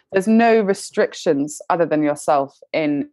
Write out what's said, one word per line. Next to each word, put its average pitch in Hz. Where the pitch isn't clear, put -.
There's 190
no 226
restrictions 175
other 170
than 151
yourself 143
in, 147